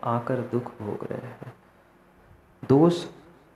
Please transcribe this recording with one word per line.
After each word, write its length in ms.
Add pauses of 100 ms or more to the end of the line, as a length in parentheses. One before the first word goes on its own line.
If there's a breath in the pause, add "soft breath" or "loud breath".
आकर 360 (120)
दुख 280
भोग 300
रहे 180
हैं। 240 (1120)
दोष 420 (520)